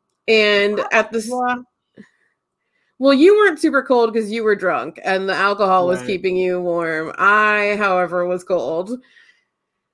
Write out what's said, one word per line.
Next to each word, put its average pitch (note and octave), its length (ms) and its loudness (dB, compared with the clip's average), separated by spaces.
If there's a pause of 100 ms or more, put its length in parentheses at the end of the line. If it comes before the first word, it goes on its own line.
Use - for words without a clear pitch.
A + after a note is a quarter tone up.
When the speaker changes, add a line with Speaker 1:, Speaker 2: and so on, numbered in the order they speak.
(280)
Speaker 1:
and G#3 520 2 (120)
at A3 200 0
the A3+ 60 -4
s- A3 120 -6
Speaker 2:
Yeah. B3 260 -4 (1400)
Speaker 1:
Well, C#4 140 4
you E4+ 220 6
weren't G4+ 240 2
super C#4 240 0
cold A#3 300 2
'cause A3 180 -2
you A3+ 120 -6
were G#3+ 120 2
drunk D#3+ 480 -4
and F#3+ 260 -2
the F#3+ 40 -2
alcohol F#3 540 0
was F3+ 120 0
Speaker 2:
Right. - 80 -12
Speaker 1:
keeping F#3 300 -4
you F3+ 240 -2
warm. E3 560 -4
I, G#3 600 2
however, F3+ 480 -2
was F3+ 180 -4
cold. F3 560 -4 (960)